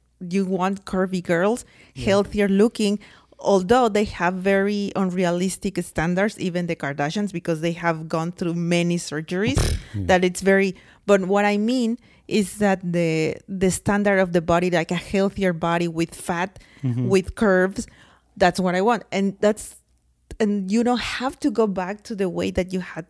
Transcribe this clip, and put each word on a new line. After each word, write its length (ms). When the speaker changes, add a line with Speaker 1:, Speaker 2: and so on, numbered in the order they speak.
Speaker 1:
you 260
want 400
curvy 380
girls, 420
Speaker 2:
Yeah. 120
Speaker 1:
healthier 420
looking, 500
although 500
they 160
have 300
very 640
unrealistic 840
standards, 560
even 280
the 100
Kardashians, 560
because 280
they 120
have 360
gone 240
through 220
many 440
surgeries, 640
Speaker 2:
<laughs> 340
Yeah. 120
Speaker 1:
that 180
it's 160
very, 340
but 200
what 180
I 120
mean 420
is 300
that 240
the, 540
the 220
standard 480
of 140
the 100
body, 280
like 200
a 40
healthier 400
body 360
with 260
fat, 440
Speaker 2:
Mm-hmm. 280
Speaker 1:
with 240
curves, 520
that's 200
what 160
I 60
want. 220
And 280
that's, 360
and 340
you 100
don't 200
have 200
to 100
go 160
back 380
to 100
the 160
weight 240
that 180
you 80
had, 300